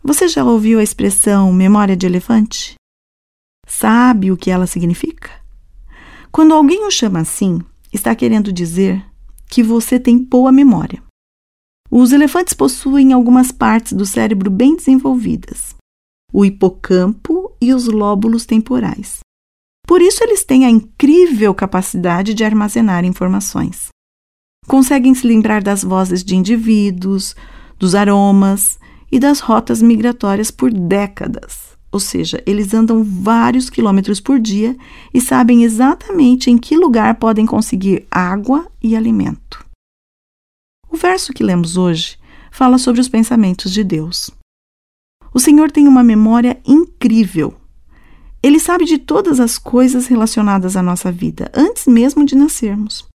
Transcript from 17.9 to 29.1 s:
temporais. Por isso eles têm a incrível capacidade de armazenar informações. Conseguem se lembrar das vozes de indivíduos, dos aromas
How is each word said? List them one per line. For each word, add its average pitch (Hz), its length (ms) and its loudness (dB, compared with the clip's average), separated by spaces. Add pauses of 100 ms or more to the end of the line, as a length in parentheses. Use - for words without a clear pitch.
temporais. 220 720 -4 (680)
Por 359 120 4
isso 403 220 2
eles 453 220 -2
têm 262 220 2
a 240 40 2
incrível 233 840 2
capacidade 185 800 -4
de 220 120 -2
armazenar 208 600 0
informações. 185 840 -4 (800)
Conseguem 262 480 2
se 254 120 -4
lembrar 214 360 2
das 202 220 -4
vozes 185 400 -4
de 185 100 -4
indivíduos, 196 1000 -2 (420)
dos 185 160 0
aromas 202 840 2 (340)